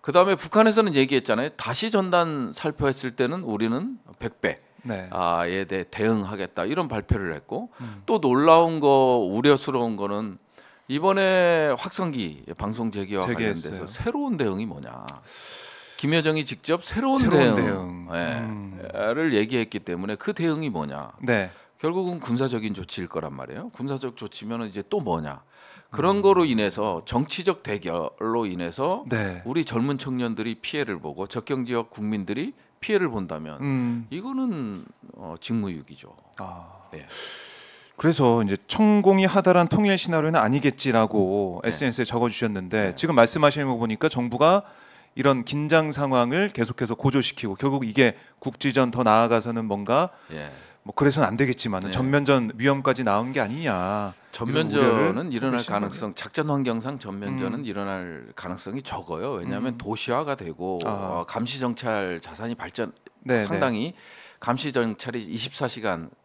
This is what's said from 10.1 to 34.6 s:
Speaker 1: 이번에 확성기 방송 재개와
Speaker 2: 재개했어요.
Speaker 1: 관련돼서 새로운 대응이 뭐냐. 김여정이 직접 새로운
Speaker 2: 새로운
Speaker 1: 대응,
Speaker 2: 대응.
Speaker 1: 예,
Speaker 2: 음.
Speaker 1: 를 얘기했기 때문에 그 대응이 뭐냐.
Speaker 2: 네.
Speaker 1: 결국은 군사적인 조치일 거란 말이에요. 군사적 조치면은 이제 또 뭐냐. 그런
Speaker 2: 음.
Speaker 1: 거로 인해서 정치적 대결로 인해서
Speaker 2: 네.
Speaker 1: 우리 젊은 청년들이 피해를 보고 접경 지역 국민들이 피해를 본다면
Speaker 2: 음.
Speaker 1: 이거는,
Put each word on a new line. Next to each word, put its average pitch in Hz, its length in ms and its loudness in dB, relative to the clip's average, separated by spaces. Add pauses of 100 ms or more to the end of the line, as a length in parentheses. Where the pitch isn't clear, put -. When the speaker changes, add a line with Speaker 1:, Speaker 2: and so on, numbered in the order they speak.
Speaker 1:
이번에 170 880 4
확성기 123 680 -4 (120)
방송 110 340 -4
재개와 98 340 -2
Speaker 2:
재개했어요. 95 480 -2
Speaker 1:
관련돼서 85 140 -8
새로운 240 500 -4
대응이 107 280 -2
뭐냐. 62 400 -14 (920)
김여정이 156 480 0
직접 165 360 -4
새로운 269 380 0
Speaker 2:
새로운 208 200 4
Speaker 1:
대응, 120 160 6
Speaker 2:
대응. 90 580 -2
Speaker 1:
예, 85 260 -2
Speaker 2:
음. 101 420 -8 (320)
Speaker 1:
를 156 200 0
얘기했기 110 460 2
때문에 92 360 -4
그 - 160 -4
대응이 160 380 -2
뭐냐. 73 500 -6
Speaker 2:
네. 104 320 0 (260)
Speaker 1:
결국은 175 440 -2
군사적인 120 520 -2
조치일 90 360 -8
거란 76 260 -6
말이에요. 67 340 -12
군사적 135 460 -8
조치면은 110 540 -10
이제 98 200 -8
또 202 120 0
뭐냐. 80 420 -4 (480)
그런 190 260 2
Speaker 2:
음. 202 40 0
Speaker 1:
거로 190 240 6
인해서 104 600 0
정치적 160 580 -2
대결로 101 840 -4
인해서 92 640 -4
Speaker 2:
네. 98 340 -2
Speaker 1:
우리 143 220 -2
젊은 127 320 -2
청년들이 117 580 -4
피해를 110 440 -4
보고 78 280 -8
접경 127 380 -4
지역 117 240 -4
국민들이 107 640 -4 (260)
피해를 185 300 0
본다면 80 500 -6
Speaker 2:
음. 120 500 -2
Speaker 1:
이거는, 180 760 -6 (300)